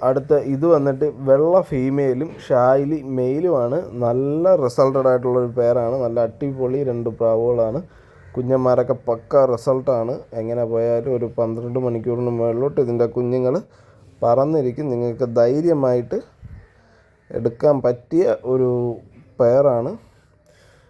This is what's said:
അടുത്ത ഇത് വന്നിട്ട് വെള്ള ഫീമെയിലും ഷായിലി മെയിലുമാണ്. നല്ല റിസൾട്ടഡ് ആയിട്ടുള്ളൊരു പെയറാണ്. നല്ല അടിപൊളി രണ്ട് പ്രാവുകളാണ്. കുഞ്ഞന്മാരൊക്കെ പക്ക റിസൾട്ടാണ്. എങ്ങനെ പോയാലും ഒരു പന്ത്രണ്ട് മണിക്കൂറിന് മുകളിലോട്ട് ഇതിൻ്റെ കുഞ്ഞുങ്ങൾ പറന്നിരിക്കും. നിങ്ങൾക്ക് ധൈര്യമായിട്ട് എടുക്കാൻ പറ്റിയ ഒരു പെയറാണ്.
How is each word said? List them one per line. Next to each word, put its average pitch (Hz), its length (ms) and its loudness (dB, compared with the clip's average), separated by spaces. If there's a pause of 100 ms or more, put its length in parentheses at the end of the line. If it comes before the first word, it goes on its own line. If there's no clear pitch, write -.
അടുത്ത 135 300 0
ഇത് 139 320 0
വന്നിട്ട് 143 500 2
വെള്ള 139 460 4
ഫീമെയിലും 135 680 -2 (180)
ഷായിലി 139 540 2
മെയിലുമാണ്. 131 800 0 (120)
നല്ല 139 600 2
റിസൾട്ടഡ് 135 520 2
ആയിട്ടുള്ളൊരു 123 500 2
പെയറാണ്. 120 460 2
നല്ല 117 160 -2
അടിപൊളി 131 640 -2
രണ്ട് 120 260 -4
പ്രാവുകളാണ്. 117 720 0 (560)
കുഞ്ഞന്മാരൊക്കെ 127 560 2
പക്ക 123 580 0
റിസൾട്ടാണ്. 127 680 -2 (140)
എങ്ങനെ 117 320 -4
പോയാലും 117 520 -2
ഒരു 117 200 -4
പന്ത്രണ്ട് 117 420 -4
മണിക്കൂറിന് 120 500 -2
മുകളിലോട്ട് 120 520 -2
ഇതിൻ്റെ 120 240 0
കുഞ്ഞുങ്ങൾ 127 560 -2 (600)
പറന്നിരിക്കും. 135 680 0
നിങ്ങൾക്ക് 120 460 -4
ധൈര്യമായിട്ട് 135 880 2 (1080)
എടുക്കാൻ 123 500 0
പറ്റിയ 123 640 0
ഒരു 123 520 0 (440)
പെയറാണ്. 131 580 2 (920)